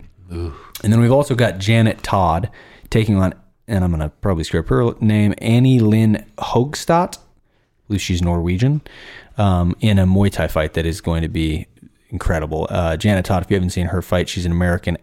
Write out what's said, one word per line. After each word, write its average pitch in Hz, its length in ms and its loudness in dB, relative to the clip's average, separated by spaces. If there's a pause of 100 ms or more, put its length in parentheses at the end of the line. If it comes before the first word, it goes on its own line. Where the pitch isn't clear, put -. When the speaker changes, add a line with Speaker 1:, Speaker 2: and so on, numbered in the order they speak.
(320)
Speaker 1:
Ooh. 85 220 -8 (300)
Speaker 2:
And 104 80 2
then 113 100 4
we've 117 100 4
also 139 240 2
got 104 240 0
Janet 110 420 2
Todd 90 480 0 (400)
taking 107 280 2
on, 92 160 0 (340)
and 98 160 0
I'm 87 80 0
gonna 78 180 -2
probably 85 360 -4
screw 82 160 -2
up - 80 -6
her 123 300 2
name, 104 400 2
Annie 123 400 4
Lynn 110 460 2 (140)
Hogstad. 147 800 -2
I - 680 -20
believe 101 140 -2
she's 87 200 -2
Norwegian, 90 600 0 (560)
um, 90 440 2
in 107 180 2
a 92 60 4
Muay 95 260 2
Thai 80 160 -4
fight 78 260 -2
that 82 120 -2
is 82 160 -4
going 82 200 -2
to 80 60 -4
be 78 400 -4 (420)
incredible. 78 600 -4
Uh, 85 260 -2
Janet 95 300 0
Todd, 90 180 -2
if - 80 -4
you 104 40 2
haven't 92 160 0
seen 90 160 -2
her 87 140 -4
fight, 87 280 -2
she's 90 160 -6
an 87 80 0
American 87 500 0